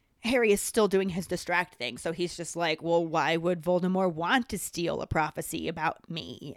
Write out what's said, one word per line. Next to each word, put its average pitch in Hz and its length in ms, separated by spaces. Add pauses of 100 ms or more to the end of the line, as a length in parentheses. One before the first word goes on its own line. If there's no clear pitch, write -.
(200)
Harry 233 320
is 202 100
still 214 260
doing 190 220
his 180 160
distract 175 500
thing, 120 220
so 165 140
he's 170 260
just 170 180
like, 165 280
"Well, 170 200
why 160 340
would 170 260
Voldemort 180 500
want 185 360
to 202 100
steal 160 420
a - 60
prophecy 160 600
about 165 420
me?" 143 480